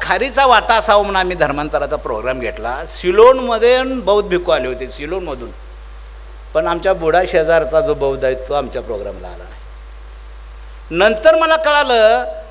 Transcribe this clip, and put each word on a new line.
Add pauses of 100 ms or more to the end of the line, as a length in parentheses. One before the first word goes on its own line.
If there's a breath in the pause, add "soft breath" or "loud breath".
खारीचा
वाटा
असावा
म्हणून
आम्ही
धर्मांतराचा
प्रोग्राम
घेतला. (140)
सिलोनमध्ये
बौद्ध
भिक्खू
आले
होते,
सिलोनमधून, (1040)
पण
आमच्या
बुडा
शेजारचा
जो
बौद्ध
आहे (140)
तो
आमच्या
प्रोग्रामला
आला
नाही.
नंतर
मला
कळालं (260)